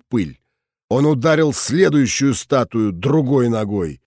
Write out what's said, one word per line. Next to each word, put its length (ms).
пыль. 300
Он 160
ударил 480
следующую 800
статую 580
другой 560
ногой. 600